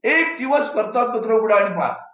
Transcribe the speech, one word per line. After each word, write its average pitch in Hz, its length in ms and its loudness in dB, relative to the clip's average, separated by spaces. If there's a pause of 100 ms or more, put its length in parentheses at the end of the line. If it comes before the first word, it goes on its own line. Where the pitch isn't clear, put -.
एक 311 340 2
दिवस 285 380 -2
वर्तमानपत्र 233 580 -2
उघडा 214 220 4
आणि 185 200 2
पहा 139 200 -2 (180)